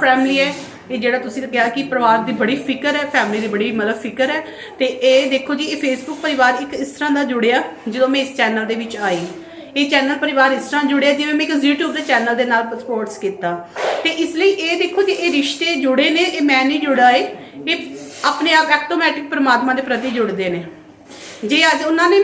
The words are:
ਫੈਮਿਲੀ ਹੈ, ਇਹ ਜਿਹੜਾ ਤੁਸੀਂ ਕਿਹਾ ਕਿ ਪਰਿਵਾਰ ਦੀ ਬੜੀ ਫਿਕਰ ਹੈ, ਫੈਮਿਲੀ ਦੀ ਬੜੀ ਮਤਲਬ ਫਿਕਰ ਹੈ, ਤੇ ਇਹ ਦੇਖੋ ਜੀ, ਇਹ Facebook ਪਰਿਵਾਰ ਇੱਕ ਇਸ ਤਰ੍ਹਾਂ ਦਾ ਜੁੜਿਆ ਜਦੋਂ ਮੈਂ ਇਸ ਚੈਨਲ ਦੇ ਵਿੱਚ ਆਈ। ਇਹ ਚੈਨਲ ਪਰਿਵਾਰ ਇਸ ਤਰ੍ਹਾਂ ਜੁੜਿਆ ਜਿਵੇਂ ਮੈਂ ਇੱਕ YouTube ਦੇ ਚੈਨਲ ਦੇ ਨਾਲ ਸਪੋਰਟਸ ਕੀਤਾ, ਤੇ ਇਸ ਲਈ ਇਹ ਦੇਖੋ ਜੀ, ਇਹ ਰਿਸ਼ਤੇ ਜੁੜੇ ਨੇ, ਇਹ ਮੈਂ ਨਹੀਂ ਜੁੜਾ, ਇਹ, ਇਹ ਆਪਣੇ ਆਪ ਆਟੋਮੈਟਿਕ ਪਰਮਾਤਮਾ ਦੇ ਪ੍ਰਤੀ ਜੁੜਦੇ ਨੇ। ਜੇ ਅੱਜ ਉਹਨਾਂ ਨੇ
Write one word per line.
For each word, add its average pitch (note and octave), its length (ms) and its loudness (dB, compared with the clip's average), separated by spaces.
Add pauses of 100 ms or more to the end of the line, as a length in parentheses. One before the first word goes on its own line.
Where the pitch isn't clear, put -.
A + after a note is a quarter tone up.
ਫੈਮਿਲੀ C4+ 380 2
ਹੈ, C#4+ 140 2 (380)
ਇਹ B3+ 80 -4
ਜਿਹੜਾ A#3+ 200 0
ਤੁਸੀਂ B3+ 240 -6
ਕਿਹਾ A#3+ 260 0
ਕਿ C4+ 140 -4
ਪਰਿਵਾਰ A#3 420 2
ਦੀ - 100 -4
ਬੜੀ A3 220 0 (100)
ਫਿਕਰ C#4+ 300 -2
ਹੈ, D4 160 -2
ਫੈਮਿਲੀ G#3+ 280 0
ਦੀ A3 80 -4
ਬੜੀ G#3 240 -2
ਮਤਲਬ A3 280 -2
ਫਿਕਰ C4 300 -2
ਹੈ, D#4 100 -2 (380)
ਤੇ C4 80 2
ਇਹ C4 440 4
ਦੇਖੋ C4+ 240 -2
ਜੀ, C#4+ 100 -4
ਇਹ D#4 200 -6
Facebook C4+ 380 -4
ਪਰਿਵਾਰ C4 400 2
ਇੱਕ C#4 120 -8
ਇਸ - 140 -4
ਤਰ੍ਹਾਂ D4 220 -2
ਦਾ C#4+ 140 2
ਜੁੜਿਆ A#3+ 380 2 (260)
ਜਦੋਂ B3+ 200 0
ਮੈਂ C4+ 120 2
ਇਸ C4+ 160 -4
ਚੈਨਲ A3 300 0
ਦੇ A3+ 80 -2
ਵਿੱਚ A3+ 220 -8
ਆਈ। F3+ 300 -2 (500)
ਇਹ C#4+ 140 0
ਚੈਨਲ C#4 280 2
ਪਰਿਵਾਰ C4+ 340 2
ਇਸ B3+ 120 -2
ਤਰ੍ਹਾਂ D4 200 -2
ਜੁੜਿਆ C#4 280 2
ਜਿਵੇਂ D4 220 0
ਮੈਂ D#4 120 2
ਇੱਕ D#4+ 80 -4
YouTube C#4+ 380 2
ਦੇ D#4 100 -4
ਚੈਨਲ A#3 340 0
ਦੇ B3 80 2
ਨਾਲ A#3 340 0
ਸਪੋਰਟਸ A3 400 -6
ਕੀਤਾ, F#3+ 340 -4 (520)
ਤੇ D#4+ 60 0
ਇਸ D#4+ 260 -2
ਲਈ F#4+ 140 4
ਇਹ E4+ 280 0
ਦੇਖੋ F4+ 240 0
ਜੀ, F#4+ 100 2
ਇਹ F4 200 0
ਰਿਸ਼ਤੇ D#4+ 440 0
ਜੁੜੇ C4 340 2
ਨੇ, E4 120 2
ਇਹ F4 200 -2
ਮੈਂ C4+ 220 4
ਨਹੀਂ D4 160 0
ਜੁੜਾ, B3+ 300 4
ਇਹ, D#4 160 4 (400)
ਇਹ E4 200 -2 (380)
ਆਪਣੇ D4 300 0
ਆਪ D#4 180 4
ਆਟੋਮੈਟਿਕ D4+ 580 0
ਪਰਮਾਤਮਾ C4 440 2
ਦੇ C4 80 -2
ਪ੍ਰਤੀ B3 280 -2
ਜੁੜਦੇ F#3+ 380 -2
ਨੇ। E3+ 160 -4 (800)
ਜੇ C#4+ 220 2
ਅੱਜ D4 180 2
ਉਹਨਾਂ E4 260 4
ਨੇ G4 140 6